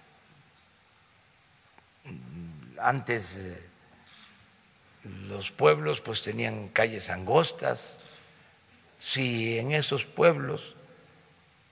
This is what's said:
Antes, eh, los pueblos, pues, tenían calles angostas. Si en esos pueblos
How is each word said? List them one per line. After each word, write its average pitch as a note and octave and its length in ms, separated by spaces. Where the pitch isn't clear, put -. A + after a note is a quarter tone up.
Antes, A#2 560
eh, F#2 260
los G2 220
pueblos, D3+ 500
pues, A2 220
tenían A2 460
calles A2 420
angostas. A#2+ 880
Si A#2 600
en B2+ 140
esos C#3+ 320
pueblos - 680